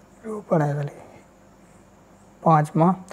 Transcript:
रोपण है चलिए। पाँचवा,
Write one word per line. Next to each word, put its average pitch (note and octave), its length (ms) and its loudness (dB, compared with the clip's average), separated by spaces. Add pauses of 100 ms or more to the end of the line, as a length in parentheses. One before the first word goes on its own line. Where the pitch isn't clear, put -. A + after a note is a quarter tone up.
(240)
रोपण G#3 380 -2
है C#3+ 120 -2
चलिए। D3 280 -10 (1400)
पाँचवा, D#3 520 2 (180)